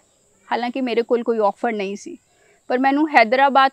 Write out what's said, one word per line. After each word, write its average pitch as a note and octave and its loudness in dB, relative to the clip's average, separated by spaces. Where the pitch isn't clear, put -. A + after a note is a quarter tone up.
ਹਾਲਾਂਕਿ A#3+ -4
ਮੇਰੇ A#3 -2
ਕੋਲ A#3 -2
ਕੋਈ A#3 -2
ਆਫਰ G#3+ -2
ਨਹੀਂ G3+ -6
ਸੀ, - -16
ਪਰ B3+ -2
ਮੈਨੂੰ C#4 0
ਹੈਦਰਾਬਾਦ C4+ 4